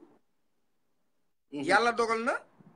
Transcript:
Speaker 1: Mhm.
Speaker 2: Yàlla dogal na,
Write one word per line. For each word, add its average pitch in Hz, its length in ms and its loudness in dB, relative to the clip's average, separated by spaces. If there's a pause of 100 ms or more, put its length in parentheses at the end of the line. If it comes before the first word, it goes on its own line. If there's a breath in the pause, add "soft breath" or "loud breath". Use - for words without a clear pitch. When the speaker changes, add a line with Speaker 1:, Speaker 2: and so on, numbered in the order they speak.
(1500)
Speaker 1:
Mhm. 143 120 -8
Speaker 2:
Yàlla 214 280 2
dogal 226 320 -2
na, 285 100 -2 (420)